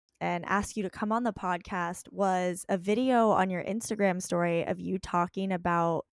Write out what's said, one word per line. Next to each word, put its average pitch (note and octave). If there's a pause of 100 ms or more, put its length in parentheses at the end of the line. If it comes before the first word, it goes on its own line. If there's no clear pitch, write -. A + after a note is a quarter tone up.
(200)
and F3
ask G3
you A3
to F#3+
come G#3
on A3+
the A3+
podcast F3+
was F3+
a G3
video A3+
on F#3+
your F3+
Instagram G3+
story E3+
of F3+
you F3+
talking F#3+
about E3+